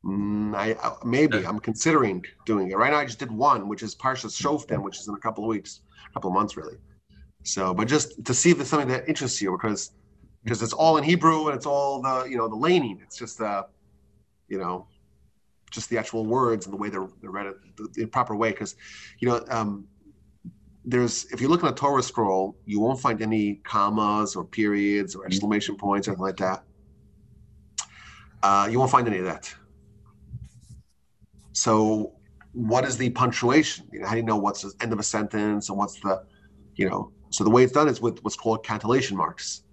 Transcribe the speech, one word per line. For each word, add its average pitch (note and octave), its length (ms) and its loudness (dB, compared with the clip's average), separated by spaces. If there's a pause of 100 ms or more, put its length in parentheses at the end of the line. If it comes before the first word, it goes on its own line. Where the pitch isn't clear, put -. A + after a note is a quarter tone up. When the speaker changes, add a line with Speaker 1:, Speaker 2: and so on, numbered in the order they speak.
Speaker 1:
Mm, G#2 500 -2
I, G#2+ 200 0 (120)
I, - 160 -4
maybe. B2 360 2
Speaker 2:
Yeah. F2 100 -2
Speaker 1:
I'm G2 120 -4
considering A2+ 640 0 (220)
doing G2 260 0
it. F#2+ 60 -2
Right A#2+ 140 4
now, D3 80 4
I D3 80 0
just A#2+ 120 -12
did B2 140 -8
one, A2+ 360 2
which G#2 140 -6
is G#2+ 120 -8
Parshas B2 440 -4
Shoftim, C#3+ 440 -2
which G2 160 -10
is G#2 100 -12
in G#2 60 -8
a - 60 -12
couple A2 240 -4
of A2+ 40 -2
weeks, G#2+ 320 -4 (300)
a - 20 -20
couple - 160 -6
of F2+ 60 0
months, G2+ 240 0
really. D#2 180 -14 (720)
So, F#2 280 0
but G#2+ 140 0
just D3 360 0
to B2+ 80 -2
see E3 200 4
if D3+ 40 6
there's C#3 140 -4
something C#3+ 180 2
that B2+ 180 -2
interests C#3 360 -2
you, F#2 100 0
because, G2+ 380 -4 (520)
because A2+ 200 -2
it's A2+ 100 -4
all D#3+ 240 6
in D3 80 2
Hebrew D#3+ 440 4
and C#3+ 60 -2
it's C3 120 -6
all C#3 340 0
the, C3 240 -2
you C3 140 -4
know, A#2 100 0
the G#2+ 80 -6
laning. C3+ 460 2
It's - 160 -18
just A2+ 180 -12
the, G2+ 300 -4 (840)
you G2 100 -8
know, F2+ 280 -6 (840)
just - 200 -10
the A#2 80 0
actual A2 260 -4
words A2+ 400 2
and G2 80 -12
the G2 60 -10
way G#2 100 -6
they're, F#2+ 180 -6 (140)
they're G2+ 100 -14
read G2+ 140 -8
it, G3 120 -10 (200)
the, A2 160 -12
the A2+ 140 -6
proper A#2+ 280 -2
way. A2 200 0
'Cause, - 220 -10 (420)
you A#2+ 100 0
know, A#2+ 220 0
um, G#2 360 -4 (1000)
there's, B2 460 0
if - 100 -8
you C3+ 60 2
look E3+ 140 4
in D#3+ 60 2
a C3 40 0
Torah C#3 300 2
scroll, G2 600 0
you G#2 160 -2
won't B2+ 180 0
find A#2+ 220 -2
any G#2+ 360 0
commas G#2 800 0
or F2 100 -6
periods G2+ 680 0
or F#2 60 -14
Speaker 3:
Mm-hmm. F#2+ 80 -12
Speaker 1:
exclamation G2+ 480 0
points G2+ 320 -2
or G2+ 40 -2
anything F#2 120 -4
like F#2+ 140 -4
that. F#2+ 260 -2 (1800)
Uh, G2+ 280 4
you A#2+ 80 0
won't C3 120 4
find B2+ 160 4
any G2+ 120 0
of F#2 80 -2
that. - 280 -8 (2000)
So A2 600 2 (380)
what A#2+ 320 2
is B2 120 -2
the A#2+ 140 0
punctuation? B2+ 840 2
You G#2 80 -12
know, G2+ 60 -6
how A2 60 -2
do A2+ 60 0
you A2+ 80 -2
know A2 100 4
what's G2+ 260 0
the G2+ 180 -10
end A2+ 120 -2
of G#2+ 60 -2
a G#2+ 40 -4
sentence G#2 640 -2
and G2+ 100 -4
what's G2+ 220 -4
the, G2 240 -2 (520)
you G2 120 2
know, F#2+ 220 -4 (200)
so - 140 -2
the G#2+ 60 6
way B2+ 140 10
it's B2+ 80 2
done D3 160 6
is A2 120 0
with A2+ 220 -2
what's G#2+ 140 -4
called A2 280 0
cantillation G#2+ 520 0
marks. - 460 -6 (100)